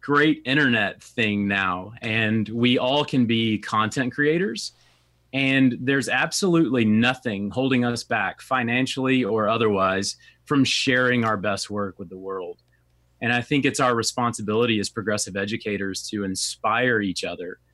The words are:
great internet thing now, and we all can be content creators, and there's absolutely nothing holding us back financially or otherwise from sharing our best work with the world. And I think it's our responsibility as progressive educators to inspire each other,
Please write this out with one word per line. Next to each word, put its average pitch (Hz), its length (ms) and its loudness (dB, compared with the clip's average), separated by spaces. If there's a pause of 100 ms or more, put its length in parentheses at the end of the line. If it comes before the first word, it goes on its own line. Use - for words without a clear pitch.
great 147 440 2
internet 123 580 0
thing 104 460 -2
now, 98 520 -2
and 110 500 0
we 120 280 2
all 139 260 0
can 131 220 0
be 113 320 0
content 113 540 -2
creators, 175 600 -2 (600)
and 135 480 4
there's 131 280 0
absolutely 147 760 2
nothing 107 640 2
holding 127 340 2
us 120 200 -2
back 104 360 -2
financially 127 840 0
or 107 240 0
otherwise 98 680 2 (280)
from 143 200 4
sharing 123 600 2
our 110 120 2
best 98 340 -4
work 101 280 -6
with 95 100 -12
the 92 80 -14
world. 92 420 -10 (640)
And 117 100 0
I 120 100 0
think 135 220 0
it's 139 160 0
our 127 140 2
responsibility 113 840 0
as 95 80 -4
progressive 104 480 -4
educators 101 720 -6
to 101 160 -4
inspire 110 760 -2
each 98 240 -4
other, 87 340 -10 (160)